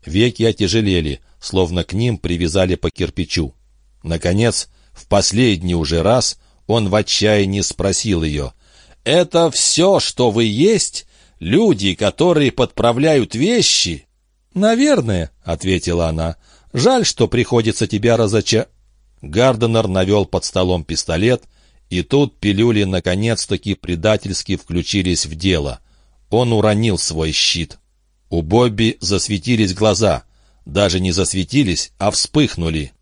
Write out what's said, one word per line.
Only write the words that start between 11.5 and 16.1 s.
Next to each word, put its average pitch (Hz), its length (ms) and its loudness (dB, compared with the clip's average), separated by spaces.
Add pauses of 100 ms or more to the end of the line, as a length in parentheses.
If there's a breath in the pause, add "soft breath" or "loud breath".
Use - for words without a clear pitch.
которые 143 580 0
подправляют 123 840 0
вещи?" 139 720 0 (480)
"Наверное", — 196 800 2 (120)
ответила 85 640 -2
она. 80 280 -4 (360 soft breath)